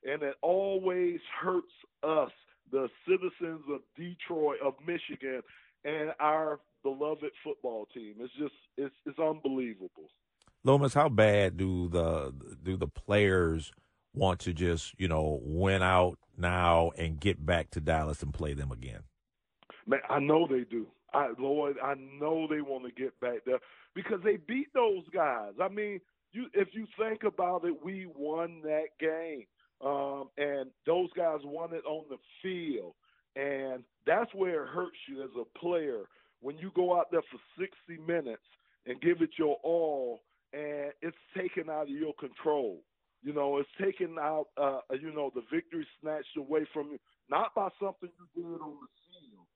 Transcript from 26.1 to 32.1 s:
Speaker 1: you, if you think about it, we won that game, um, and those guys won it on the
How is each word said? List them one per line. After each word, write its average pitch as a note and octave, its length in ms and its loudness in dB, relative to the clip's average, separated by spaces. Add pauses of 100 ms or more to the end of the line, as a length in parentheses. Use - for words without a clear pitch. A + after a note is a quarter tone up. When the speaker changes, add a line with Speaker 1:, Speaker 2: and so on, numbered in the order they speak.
Speaker 1:
you, A#3+ 220 -8
if G3 200 2
you G#3+ 140 -8 (100)
think A3 260 -2
about F3+ 420 0
it, D#3+ 180 -2
we F#3+ 240 -8
won D#3+ 560 -4
that D3+ 360 -2
game, D#3+ 460 -4 (400)
um, C#3 520 -2
and C#3+ 340 -2 (140)
those F3 300 2
guys E3 280 0
won E3 300 -8
it D#3+ 120 -8
on D#3 240 -6
the C3 80 -10 (240)